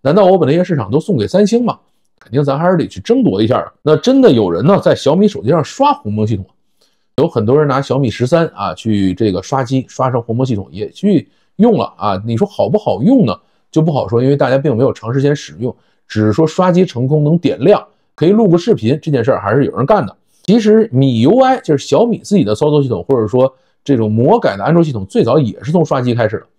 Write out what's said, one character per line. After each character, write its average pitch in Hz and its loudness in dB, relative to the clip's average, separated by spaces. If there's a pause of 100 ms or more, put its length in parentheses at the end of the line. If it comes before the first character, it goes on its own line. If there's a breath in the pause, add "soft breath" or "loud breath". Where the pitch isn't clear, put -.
难 139 0
道 196 4
我 185 4
把 165 2
那 131 0
些 175 0
市 180 -4
场 107 -4
都 131 0
送 175 -2
给 104 -2
三 196 2
星 233 0
吗？ 170 -4 (400)
肯 - -20
定 143 0
咱 139 -2
还 170 0
是 185 2
得 131 -2
去 - -14
争 247 0
夺 104 0
一 110 2
下 117 0
的。 - -8 (100)
那 151 2
真 262 2
的 247 6
有 110 2
人 85 -2
呢， 190 2
在 165 0
小 135 0
米 202 2
手 - -4
机 104 -4
上 160 2
刷 277 -2
鸿 107 -8
蒙 107 -2
系 110 -2
统， 95 -10 (720)
有 151 2
很 107 -2
多 127 2
人 151 2
拿 135 0
小 127 -4
米 131 0
十 123 -4
三 165 0
啊 95 -8
去 101 -2
这 107 0
个 90 -4
刷 135 -4
机， 127 -4
刷 131 -4
成 120 -2
鸿 113 -8
蒙 127 -2
系 123 -4
统 95 -10
也 98 -10
去 190 -2 (280)
用 208 2
了 - -6
啊。 98 -4
你 117 -4
说 202 0
好 104 -4
不 165 -2
好 98 -4
用 233 2
呢？ 95 -2 (380)
就 160 0
不 160 0
好 104 -2
说， 117 0
因 131 0
为 143 2
大 139 0
家 135 2
并 139 -2
没 117 0
有 120 0
长 113 -8
时 135 -2
间 143 0
使 76 -14
用， 120 -8 (340)
只 107 0
是 107 2
说 160 2
刷 185 0
机 180 4
成 127 -6
功 147 0
能 165 2
点 - -2
亮， 160 2 (320)
可 151 0
以 180 4
录 220 4
个 170 4
视 202 0
频， 135 -2
这 160 -6
件 123 0
事 123 0
儿 104 -2
还 101 -2
是 139 2
有 - -4
人 120 -2
干 170 2
的。 92 -12 (300)
其 226 2
实 214 4
米 127 2
U 185 4
I 262 2
就 156 -2
是 - -4
小 156 2
米 233 -2
自 - -2
己 147 2
的 107 -2
操 147 -2
作 151 2
系 131 -2
统， 95 -4
或 135 2
者 107 -2
说 127 2 (320)
这 139 0
种 110 -2
魔 139 2
改 101 -2
的 101 -6
安 151 0
卓 170 4
系 151 -4
统， 98 -8
最 - 0
早 120 2
也 131 -4
是 131 -8
从 175 2
刷 139 -2
机 123 0
开 113 0
始 - -4
的。 - -12 (120)